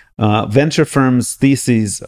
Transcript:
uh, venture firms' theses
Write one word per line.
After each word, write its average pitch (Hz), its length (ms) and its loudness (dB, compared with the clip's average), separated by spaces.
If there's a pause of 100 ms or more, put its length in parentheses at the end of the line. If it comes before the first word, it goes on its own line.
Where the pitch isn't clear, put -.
(180)
uh, 107 260 0
venture 143 400 0
firms' 131 480 0
theses 120 760 0